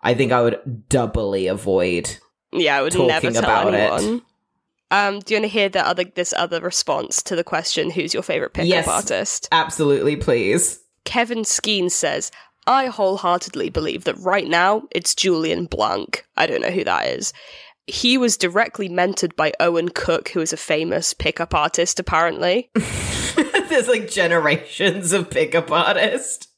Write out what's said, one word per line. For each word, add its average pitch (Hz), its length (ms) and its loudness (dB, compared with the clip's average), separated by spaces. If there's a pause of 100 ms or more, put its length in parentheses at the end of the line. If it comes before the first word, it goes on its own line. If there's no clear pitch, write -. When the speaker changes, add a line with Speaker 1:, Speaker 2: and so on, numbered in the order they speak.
Speaker 1:
I 123 120 2
think 127 180 2
I 123 100 4
would 117 460 -2
doubly 107 600 0
avoid 92 680 0 (360)
Speaker 2:
Yeah, 147 260 2
I 139 40 2
would 156 100 0
Speaker 1:
talking 147 160 4
Speaker 2:
never 160 220 2
tell 113 140 0
Speaker 1:
about 104 300 2
it. - 20 2
Speaker 2:
anyone. 190 460 0 (680)
Um, 202 300 2
do 202 140 -2
you 208 60 4
wanna 214 80 0
hear 202 200 2
the 190 180 0
other, - 180 0 (100)
this 180 180 -2
other 170 300 -2
response - 640 -2
to 185 120 -4
the 170 80 0
question, 160 460 -2
"Who's 165 240 -2
your - 80 -4
favorite 160 320 -4
pickup 139 140 0
Speaker 1:
Yes, 165 200 2
Speaker 2:
artist?" - 640 -2
Speaker 1:
absolutely, 151 640 2
please. 117 640 0 (240)
Speaker 2:
Kevin 233 380 -2
Skeen 196 480 0
says, 143 400 -2 (360)
"I 262 200 2
wholeheartedly 185 840 -2
believe - 360 -4
that - 140 -2
right 190 300 0
now 185 420 2
it's - 240 -2
Julian 170 520 0
Blanc." - 580 -4 (140)
I - 80 4
don't - 160 0
know 55 80 0
who 180 140 -2
that 65 220 0
is. 64 280 -6 (520)
He 247 300 0
was 247 220 2
directly 190 500 0
mentored 180 480 0
by 156 240 0
Owen 170 300 2
Cook, - 400 -2
who 175 100 -2
is 160 140 -2
a 156 40 -10
famous 160 560 -2
pickup - 400 -2
artist, 170 460 0
apparently. 175 720 0
Speaker 1:
<laughs> 226 60 2 (920)
There's, 254 200 2
like, 226 220 0
generations 170 1000 0
of 185 180 0
pickup 156 400 0
artists. - 880 0